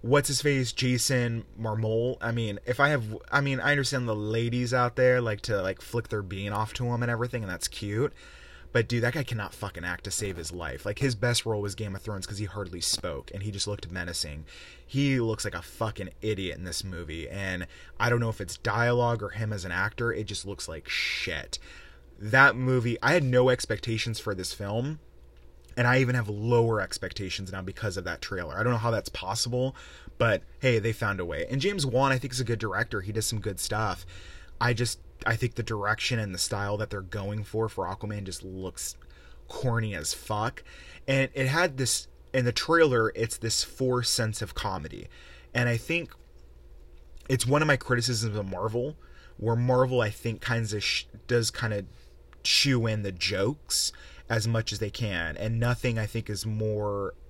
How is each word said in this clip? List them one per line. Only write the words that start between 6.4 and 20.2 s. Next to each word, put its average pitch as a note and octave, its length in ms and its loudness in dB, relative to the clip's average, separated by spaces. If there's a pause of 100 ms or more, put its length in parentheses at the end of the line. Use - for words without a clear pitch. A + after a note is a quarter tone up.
off G#2+ 220 -2
to B2 100 -4
him A#2+ 180 0
and A#2+ 80 0
everything, A#2+ 320 -2
and F#2+ 80 -4
that's - 160 -4
cute. G#2+ 460 -2 (600)
But, A#2 160 4
dude, A#2+ 140 2
that A#2+ 120 2
guy D3 100 0
cannot G#2 300 -6
fucking F#2+ 300 -8
act F2+ 200 -6
to G2 60 -6
save F#2+ 260 -2
his E2+ 160 -8
life. E2 320 -8
Like, G#2 140 -2
his C3+ 160 2
best A#2+ 320 2
role G#2 160 0
was G2+ 120 -4
Game G2+ 220 -6
of - 60 -10
Thrones G2 240 -6
'cause G2+ 120 -8
he G#2 60 -2
hardly F2+ 380 -6
spoke, - 500 -4
and F#2+ 100 -8
he G#2+ 80 -4
just G2 160 -4
looked G2+ 240 -6
menacing. E2+ 540 -6 (420)
He C#3 320 2
looks A2+ 260 0
like G#2 100 -4
a F2 80 -6
fucking G#2 480 -6 (100)
idiot G2 380 -2
in F#2 60 -10
this E2+ 200 -6
movie, E2 440 -8
and F#2 380 -4 (320)
I A#2 120 2
don't A#2 100 4
know A2+ 80 0
if A2 120 -4
it's - 180 -8
dialogue A#2+ 640 2
or G2+ 80 -4
him G#2+ 220 -4
as F#2+ 120 -6
an F#2 80 -6
actor. G#2+ 400 0
It A2 120 -2